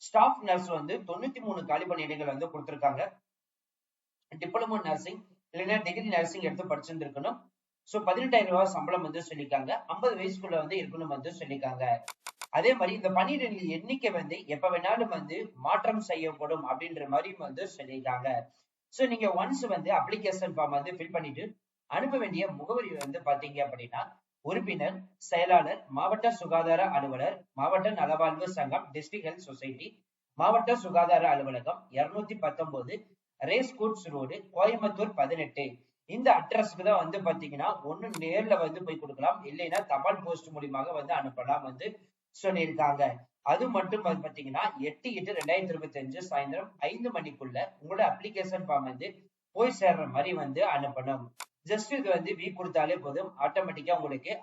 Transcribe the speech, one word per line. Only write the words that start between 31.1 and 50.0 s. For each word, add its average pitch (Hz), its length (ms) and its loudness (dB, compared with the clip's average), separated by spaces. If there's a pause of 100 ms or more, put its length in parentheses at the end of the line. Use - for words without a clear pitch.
அலுவலகம், 139 520 0 (120)
இருநூத்தி 196 460 0
பத்தொன்பது 151 560 -4 (460)
ரேஸ் 202 340 0
கோர்ஸ் 214 340 -2
ரோடு, 135 280 -6 (160)
கோயம்புத்தூர் 214 600 2
பதினெட்டு. 143 500 0 (460)
இந்த 254 220 2
அட்ரஸ்க்கு 208 520 2
தான் 196 180 6
வந்து 160 180 -4
பாத்தீங்கன்னா 160 480 -2 (160)
ஒண்ணு 175 240 -6 (100)
நேர்ல 190 400 2
வந்து 160 260 -2
போய் 160 180 -6
கொடுக்கலாம், 139 420 0
இல்லைன்னா 165 420 -4
தபால் 147 360 0
போஸ்ட் 165 280 -6
மூலியமாக 139 420 -4
வந்து 143 220 -2
அனுப்பலாம் 135 520 -2
வந்து 131 200 -10 (500)
சொல்லியிருக்காங்க. 160 640 2 (400)
அது 180 260 4
மட்டும் 202 360 0
வந்து 151 200 0
பாத்தீங்கன்னா, 143 400 -4 (160)
எட்டு 247 340 -6
எட்டு 190 180 -6
ரெண்டாயிரத்தி 170 420 0
இருபத்தஞ்சு 143 480 -8
சாயந்தரம் 147 580 -4
ஐந்து 220 300 -4
மணிக்குள்ள 147 460 -8 (180)
உங்களோட 190 320 0
அப்ளிகேஷன் 185 600 -2
ஃபார்ம் 139 220 2
வந்து 131 200 -8 (480)
போய் 247 220 4
சேர்ற 160 300 6